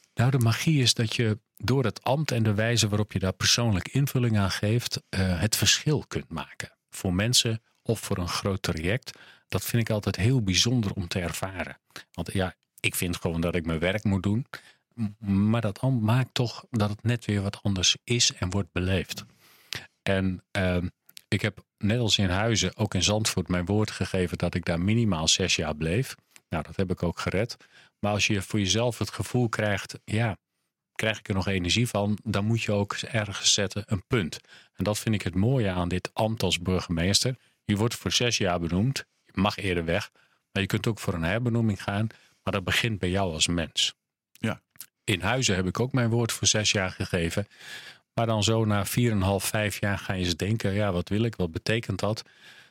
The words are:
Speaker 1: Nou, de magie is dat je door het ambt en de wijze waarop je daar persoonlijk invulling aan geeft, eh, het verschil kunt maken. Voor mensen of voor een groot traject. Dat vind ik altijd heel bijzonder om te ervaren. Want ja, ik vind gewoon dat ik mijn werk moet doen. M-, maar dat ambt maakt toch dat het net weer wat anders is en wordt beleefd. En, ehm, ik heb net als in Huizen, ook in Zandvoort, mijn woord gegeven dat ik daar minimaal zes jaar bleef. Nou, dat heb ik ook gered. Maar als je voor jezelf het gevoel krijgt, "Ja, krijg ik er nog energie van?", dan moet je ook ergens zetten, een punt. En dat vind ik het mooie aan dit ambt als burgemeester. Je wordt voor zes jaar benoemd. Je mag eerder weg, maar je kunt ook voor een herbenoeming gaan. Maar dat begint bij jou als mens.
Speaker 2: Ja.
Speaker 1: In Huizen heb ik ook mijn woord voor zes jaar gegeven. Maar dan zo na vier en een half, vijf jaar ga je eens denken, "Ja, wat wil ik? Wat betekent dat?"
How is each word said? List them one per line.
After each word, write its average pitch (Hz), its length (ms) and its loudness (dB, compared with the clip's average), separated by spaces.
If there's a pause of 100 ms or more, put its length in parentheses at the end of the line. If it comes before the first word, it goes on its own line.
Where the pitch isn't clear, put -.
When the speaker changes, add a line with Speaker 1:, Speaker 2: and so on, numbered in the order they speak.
(140)
Speaker 1:
Nou, 120 180 4
de 131 80 2
magie 127 420 4
is 117 120 4
dat 113 220 0
je 110 240 0 (180)
door 127 260 2
het - 200 -2
ambt 143 280 0
en 120 120 2
de 107 100 4
wijze 113 340 2
waarop 104 240 0
je 95 80 -2
daar 92 140 0
persoonlijk 107 540 2
invulling 123 500 2
aan 95 140 2
geeft, - 580 0
eh, 92 300 0
het 107 160 0
verschil - 520 2
kunt - 220 -8
maken. - 480 -10 (120)
Voor - 240 -2
mensen 113 480 2 (200)
of - 180 0
voor - 180 -4
een 90 100 -2
groot 95 340 -2
traject. 85 560 -2 (300)
Dat - 180 -2
vind 117 160 2
ik 110 80 -2
altijd 104 260 0
heel 120 280 4
bijzonder 98 500 2
om 87 140 -4
te 95 120 -4
ervaren. 87 600 -6 (320)
Want - 220 -10
ja, 90 220 0 (240)
ik - 160 -2
vind 90 220 -2
gewoon 82 240 -2
dat 87 140 0
ik 85 100 -2
mijn 80 140 -2
werk 95 240 0
moet 98 200 2
doen. 104 220 0 (480)
M-, 104 560 0
maar 117 120 2
dat 107 180 -2
ambt 127 240 2
maakt 120 300 2
toch - 360 -2
dat 104 200 2
het 104 140 -10
net 117 220 0
weer 101 160 0
wat 98 200 -4
anders 95 420 2
is 120 300 2
en 95 160 -2
wordt 98 220 -2
beleefd. 90 540 -2 (760)
En, 95 500 0
ehm, 90 360 2 (400)
ik 98 140 0
heb 104 220 -2 (140)
net 107 220 2
als 110 180 2
in 98 120 4
Huizen, 95 480 2
ook 107 160 0
in 92 100 0
Zandvoort, 104 440 0
mijn 90 180 0
woord 104 260 2
gegeven 92 460 -2
dat 87 180 0
ik 87 100 -4
daar 85 160 0
minimaal 98 460 2
zes - 280 2
jaar 76 200 -2
bleef. 80 400 -2 (340)
Nou, - 140 -4
dat - 120 -16
heb 92 160 -2
ik 90 120 -4
ook 85 160 -2
gered. - 380 -2 (420)
Maar 104 120 0
als 104 160 0
je 104 140 0
voor - 180 -2
jezelf 110 400 0
het 104 100 -2
gevoel - 400 0
krijgt, 104 560 -2
"Ja, 107 320 0 (580)
krijg 110 240 -2
ik - 80 -20
er 107 60 0
nog 95 140 0
energie 95 400 2
van?", 104 360 0
dan 101 220 -2
moet 113 160 0
je - 100 -4
ook 101 220 0
ergens - 600 -2
zetten, 101 320 -2
een 98 220 -4
punt. 95 320 0 (340)
En - 100 -6
dat 104 160 0
vind 110 160 0
ik 95 60 -2
het 87 140 -4
mooie 110 340 2
aan 90 200 -2
dit 90 240 -4
ambt 110 300 -2
als 90 180 0
burgemeester. 90 720 0 (300)
Je 202 100 2
wordt 120 200 0
voor - 160 -4
zes - 260 0
jaar 90 220 0
benoemd. 90 460 0 (200)
Je - 160 -4
mag 101 160 2
eerder 90 280 -2
weg, 87 240 -2 (420)
maar 98 100 -2
je 95 60 0
kunt 110 200 -2
ook 110 120 -2
voor - 140 -4
een 82 100 -4
herbenoeming 113 600 0
gaan. 104 240 0 (360)
Maar 95 100 -4
dat 98 100 0
begint 110 360 0
bij 90 100 0
jou 92 240 0
als 78 140 0
mens. 85 460 -2 (380)
Speaker 2:
Ja. - 300 -6 (420)
Speaker 1:
In 90 180 0
Huizen 110 340 2
heb 92 100 0
ik 90 140 -2
ook 127 140 0
mijn 120 160 2
woord 117 220 0
voor - 160 -2
zes 104 240 2
jaar 92 200 0
gegeven. 92 560 -2 (640)
Maar 117 120 0
dan 110 180 0
zo 113 220 2
na 101 200 2
vier 120 260 2
en 107 60 2
een 95 60 2
half, 98 200 2
vijf 107 360 -2
jaar 101 180 0
ga - 160 -6
je 92 120 -2
eens 87 100 0
denken, 101 380 -2
"Ja, 104 180 0
wat 87 180 -2
wil 107 140 0
ik? 117 120 -2
Wat 87 160 -2
betekent 107 480 -2
dat?" 104 240 -2 (480)